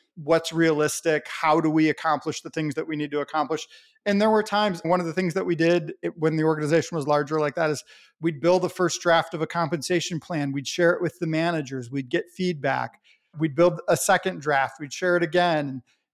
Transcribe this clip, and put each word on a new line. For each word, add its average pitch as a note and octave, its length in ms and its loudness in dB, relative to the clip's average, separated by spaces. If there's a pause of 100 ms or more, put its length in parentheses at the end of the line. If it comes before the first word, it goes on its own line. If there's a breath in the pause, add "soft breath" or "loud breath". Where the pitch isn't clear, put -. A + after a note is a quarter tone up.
(160 soft breath)
what's D#3+ 360 0
realistic. D#3 760 2
How D#3+ 320 2
do D#3 100 2
we D#3 180 4
accomplish D3+ 520 -2
the D#3+ 100 -14
things D3+ 240 -4
that D#3+ 140 -6
we D#3 80 -6
need D3 160 -6
to D3 80 -2
accomplish? D3+ 480 -4 (360 loud breath)
And G3+ 160 2
there A3 100 4
were A3 120 2
times, G#3 400 -2
one F3 160 2
of F3 80 -2
the D#3+ 60 -4
things F3 220 -2
that F#3 120 -2
we F3 80 0
did E3 480 0
it, E3+ 160 -6
when D#3+ 180 0
the D#3 80 0
organization D#3 520 0
was C#3+ 100 -4
larger D3 320 0
like D3 160 0
that D#3+ 160 2
is C#3+ 140 -4 (360 loud breath)
we'd D#3 200 -4
build F3+ 240 4
a F3 40 0
first F3 320 -2
draft E3 340 2
of D#3 80 -2
a D#3+ 40 -4
compensation E3+ 720 -2
plan. C#3+ 340 -4
We'd C#3 140 -6
share F3 260 2
it F3 80 0
with F3 200 -4
the F3 60 -4
managers. D#3 640 -2
We'd C3+ 180 -6
get - 220 -2
feedback. C#3 720 -2 (380 soft breath)
We'd D3+ 160 -2
build E3+ 340 4
a F3 80 4
second F3 440 0
draft, C3+ 400 0
we'd C#3+ 120 -12
share F3+ 240 0
it E3+ 60 2
again, D#3 600 0 (320)